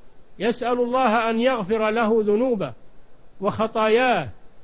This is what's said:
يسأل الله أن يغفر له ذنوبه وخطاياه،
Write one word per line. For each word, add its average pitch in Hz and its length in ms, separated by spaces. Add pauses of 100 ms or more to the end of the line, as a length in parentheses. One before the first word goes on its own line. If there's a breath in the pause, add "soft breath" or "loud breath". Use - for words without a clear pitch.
(400)
يسأل 240 400
الله 240 500
أن 226 120
يغفر 220 480
له 220 340
ذنوبه 208 500 (680)
وخطاياه، 220 880 (340)